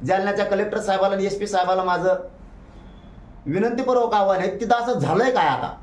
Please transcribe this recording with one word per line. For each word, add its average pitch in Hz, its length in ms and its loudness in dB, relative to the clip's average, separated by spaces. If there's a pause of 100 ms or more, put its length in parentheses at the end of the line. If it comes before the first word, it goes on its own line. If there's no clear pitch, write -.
जालन्याच्या 196 400 0
कलेक्टर 202 320 -2
साहेबाला 196 360 0
आणि 190 100 0
एसपी 202 220 -4
साहेबाला 185 380 0
माझं 185 300 2 (1300)
विनंतीपूर्वक 240 680 0
आव्हान 196 240 4
आहे, 190 220 -4
तिथं 233 140 0
असं 240 180 0
झालंय 185 380 2
काय 185 180 2
आता 123 340 -2